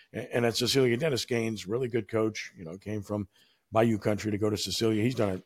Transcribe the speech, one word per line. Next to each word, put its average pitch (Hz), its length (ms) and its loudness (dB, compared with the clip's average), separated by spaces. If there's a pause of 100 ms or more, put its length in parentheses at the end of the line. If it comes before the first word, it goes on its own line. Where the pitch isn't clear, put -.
(140)
A-, - 220 -6
and 120 100 2
at 113 120 2
Cecilia, 123 400 4
Dennis 139 280 0
Gaines, 113 420 -2
really 123 200 -2
good 113 200 -2
coach, 110 500 -2
you 95 80 -14
know, 82 120 -12
came 104 260 -6
from 104 240 -4 (440)
Bayou 110 260 4
Country 107 340 0
to 104 60 0
go 107 120 2
to 104 80 0
Cecilia. 107 460 0
He's 127 120 0
done 107 140 0
an 92 160 -4